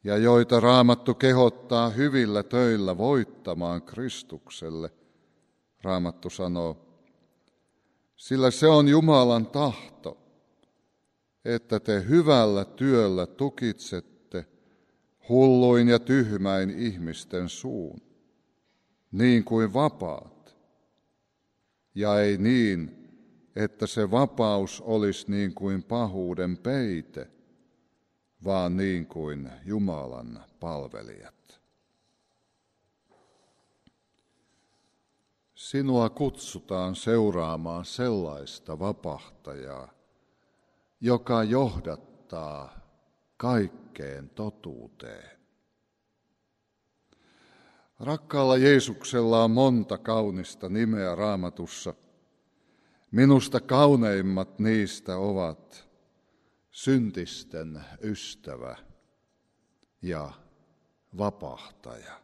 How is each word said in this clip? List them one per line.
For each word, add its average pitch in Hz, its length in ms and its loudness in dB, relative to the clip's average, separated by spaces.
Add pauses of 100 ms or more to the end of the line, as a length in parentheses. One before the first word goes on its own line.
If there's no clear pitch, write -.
ja 104 140 0
joita 120 420 6
Raamattu 120 540 6
kehottaa 123 760 2
hyvillä 117 540 0
töillä 107 540 0
voittamaan 90 840 -4
Kristukselle, 82 1120 -12 (880)
Raamattu 90 480 -4
sanoo, 87 720 -8 (1120)
"Sillä 131 360 2
se 156 160 4
on 151 200 8
Jumalan 131 600 6
tahto, - 680 -6 (1300)
että 117 340 -4
te 101 300 -2
hyvällä 123 560 4
työllä 107 600 2
tukitsette - 1200 -8 (840)
hulluin 123 580 6
ja 120 120 4
tyhmäin 98 680 0
ihmisten 87 800 -8
suun, 107 520 -12 (1120)
niin 117 320 4
kuin 113 300 0
vapaat, - 840 -4 (1400)
ja 104 240 2
ei 101 180 2
niin, 104 600 0 (580)
että 104 320 -4
se 104 240 -2
vapaus 107 680 0
olisi 104 500 -2
niin 101 220 -4
kuin 95 300 -6
pahuuden 90 760 -6
peite, 113 720 -6 (1120)
vaan 92 340 -2
niin 92 280 -2
kuin 73 460 -12 (140)
Jumalan 67 800 -8 (160)
palvelijat." 57 1000 -16 (4000)
Sinua 127 540 0
kutsutaan 92 840 -6
seuraamaan 87 880 -2
sellaista 80 920 -8
vapahtajaa, 69 1120 -12 (1080)
joka 120 420 0
johdattaa 85 1400 -6 (580)
kaikkeen 76 920 -6
totuuteen. 104 1120 -16 (2500)
Rakkaalla 131 580 0
Jeesuksella 120 840 4
on 113 80 4
monta 120 460 2
kaunista 101 720 -6
nimeä 104 460 -2
Raamatussa. 90 760 -6 (1160)
Minusta 131 480 4
kauneimmat 104 1000 2
niistä 104 580 -2
ovat 95 720 -6 (840)
syntisten 85 1120 -4 (160)
ystävä 67 760 -12 (1200)
ja 78 300 -10 (840)
vapahtaja. 64 1080 -12